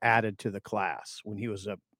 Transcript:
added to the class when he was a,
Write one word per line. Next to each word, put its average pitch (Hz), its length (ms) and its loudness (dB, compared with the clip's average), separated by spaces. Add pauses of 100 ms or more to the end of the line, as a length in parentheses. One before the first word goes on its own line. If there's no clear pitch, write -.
added 113 380 4
to 113 100 -2
the 98 100 -4
class 95 640 -4
when 104 140 -8
he 117 100 -4
was 101 200 -4
a, 98 100 -4 (220)